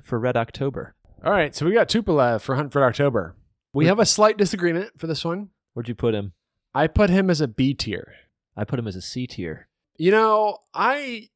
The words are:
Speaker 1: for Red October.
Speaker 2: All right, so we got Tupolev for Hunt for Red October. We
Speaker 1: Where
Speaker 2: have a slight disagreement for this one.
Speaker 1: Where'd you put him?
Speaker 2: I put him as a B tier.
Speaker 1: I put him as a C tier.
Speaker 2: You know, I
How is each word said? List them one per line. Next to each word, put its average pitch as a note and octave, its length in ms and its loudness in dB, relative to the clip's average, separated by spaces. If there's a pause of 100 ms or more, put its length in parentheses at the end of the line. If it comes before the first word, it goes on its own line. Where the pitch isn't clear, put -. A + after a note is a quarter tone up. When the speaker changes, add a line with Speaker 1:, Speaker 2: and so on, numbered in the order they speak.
Speaker 1:
for A#2+ 140 -4
Red B2 200 0
October. - 560 -6 (280)
Speaker 2:
All F#3 100 0
right, E3 220 0
so D3 120 -2
we F#3 80 2
got A3 160 4
Tupolev C#3+ 500 2
for C3+ 140 -4
Hunt C#3 180 -4
for C#3+ 80 2
Red C3+ 80 6
October. A#2 480 0 (380)
We D3 100 2
Speaker 1:
Where E3 60 6
Speaker 2:
have G3+ 80 2
a G#3+ 80 4
slight G#3+ 320 2
disagreement F3+ 600 -2
for - 80 -10
this D#3+ 160 -4
one. F#3 280 -6 (240)
Speaker 1:
Where'd A#2+ 140 -8
you A#2+ 80 -6
put A#2 180 0
him? G2+ 180 -6 (420)
Speaker 2:
I D3 120 2
put G3 240 4
him F#3+ 180 4
as D#3 140 2
a C3+ 60 0
B C3 260 0
tier. - 400 -8 (400)
Speaker 1:
I G#2 100 -4
put C3 140 -6
him A2+ 80 -4
as F#2 100 -8
a F#2 40 -12
C B2+ 260 -8
tier. E2 400 -10 (300)
Speaker 2:
You E3+ 140 2
know, G#3+ 480 2 (160)
I B3 600 -4